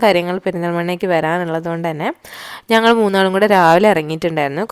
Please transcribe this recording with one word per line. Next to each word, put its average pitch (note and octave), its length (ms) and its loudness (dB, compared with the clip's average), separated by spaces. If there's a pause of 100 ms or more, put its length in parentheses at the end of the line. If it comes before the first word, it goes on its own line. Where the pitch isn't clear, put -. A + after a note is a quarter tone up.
കാര്യങ്ങൾ F3+ 420 0
പെരിന്തൽമണ്ണയ്ക്ക് F3 680 -4
വരാനുള്ളത് E3 580 -2
കൊണ്ട് E3 180 -6
തന്നെ D#3 180 -6 (640)
ഞങ്ങൾ A3+ 180 4 (100)
മൂന്നാളും F#3+ 360 2
കൂടെ G3+ 100 2 (100)
രാവിലെ F3+ 380 6
ഇറങ്ങിയിട്ടുണ്ടായിരുന്നു. D#3+ 760 -4